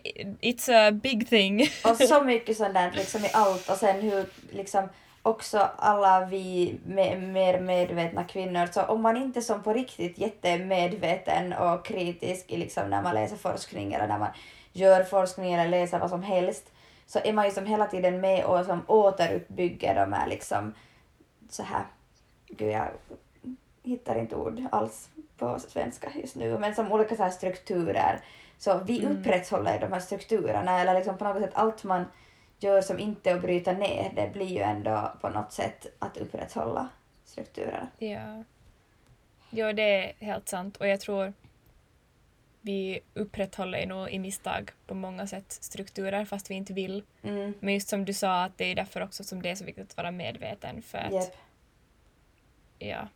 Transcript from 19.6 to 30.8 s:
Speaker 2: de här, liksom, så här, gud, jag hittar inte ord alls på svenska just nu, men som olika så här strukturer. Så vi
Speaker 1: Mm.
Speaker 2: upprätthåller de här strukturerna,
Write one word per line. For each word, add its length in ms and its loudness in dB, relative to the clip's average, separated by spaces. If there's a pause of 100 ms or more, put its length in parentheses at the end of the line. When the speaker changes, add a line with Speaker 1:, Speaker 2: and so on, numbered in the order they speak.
Speaker 2:
de 180 2
här, 160 0
liksom, 460 -4 (760)
så 120 -10
här, 200 -4 (680)
gud, 240 -4
jag 160 -2 (960)
hittar 360 -4
inte 180 -4
ord 260 -4 (100)
alls 360 -2 (300)
på 200 -2
svenska 560 -8
just 220 -10
nu, 220 -2
men 160 -2
som 180 -2
olika 240 2
så 60 -2
här 80 2
strukturer. 880 -2 (380)
Så 200 2
vi 260 -2
Speaker 1:
Mm. 140 2
Speaker 2:
upprätthåller 640 0
de 120 -2
här 80 -2
strukturerna, 800 0